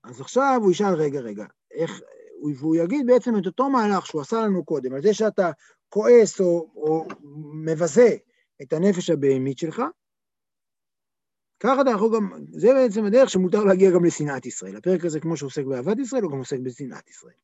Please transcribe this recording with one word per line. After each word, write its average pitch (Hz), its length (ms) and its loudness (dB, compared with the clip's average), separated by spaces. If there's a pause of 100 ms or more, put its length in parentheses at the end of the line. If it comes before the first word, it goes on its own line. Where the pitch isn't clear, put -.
אז 127 180 -20
עכשיו 262 420 0
הוא 196 80 4
ישאל, 196 220 0
"רגע, 147 260 -2
רגע, 107 260 -10 (260)
איך", 160 300 -6 (380)
הוא, 147 180 -6
והוא 156 180 -2
יגיד 190 300 0
בעצם 240 320 2
את 180 80 -2
אותו 254 240 -2
מהלך 208 360 0
שהוא 156 160 -6
עשה 226 200 -4
לנו 190 240 -2
קודם, 127 280 -4
על 139 80 -6
זה 202 120 2
שאתה 196 380 0 (380)
כועס 220 520 4
או, 170 340 0
או 156 320 -2 (580)
מבזה 160 520 2 (440)
את 139 120 -6
הנפש 180 360 0
הבהמית 135 480 0
שלך, 160 240 -6 (1800)
ככה 254 220 0
אתה 269 80 4
יכול 220 260 0
גם, 202 160 -2 (200)
זה 160 220 0
בעצם 226 320 2
הדרך 240 240 4
שמותר 185 340 0
להגיע 190 280 6
גם 175 140 4
לשנאת 147 400 -2
ישראל. 95 320 -14
הפרק 170 280 -2
הזה, 156 140 -4
כמו 165 180 -4
שעוסק 139 280 -8
באהבת 135 340 -4
ישראל, 254 240 -4
הוא 165 80 -6
גם 139 60 -8
עוסק 131 260 -8
בשנאת 127 460 -14
ישראל. - 340 -20